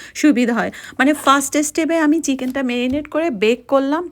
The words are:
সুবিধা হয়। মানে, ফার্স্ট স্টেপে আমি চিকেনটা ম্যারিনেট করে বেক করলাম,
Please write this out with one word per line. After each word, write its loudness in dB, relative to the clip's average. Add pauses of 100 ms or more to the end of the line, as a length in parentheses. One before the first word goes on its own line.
(140)
সুবিধা 2
হয়। -2 (280)
মানে, 4
ফার্স্ট 2
স্টেপে 0
আমি 2
চিকেনটা -4
ম্যারিনেট -2
করে -2
বেক 0
করলাম, 0